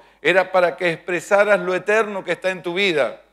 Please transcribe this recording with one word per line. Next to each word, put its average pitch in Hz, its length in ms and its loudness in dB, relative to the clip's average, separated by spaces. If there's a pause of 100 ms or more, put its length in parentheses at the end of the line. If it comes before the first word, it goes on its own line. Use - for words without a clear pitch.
(220)
era 175 280 2
para 175 260 2
que 175 160 -2
expresaras 196 680 0
lo 180 140 -4
eterno 208 500 -2
que 170 80 -4
está 185 180 -4
en 185 120 -6
tu 175 120 -6
vida. 160 480 -2 (100)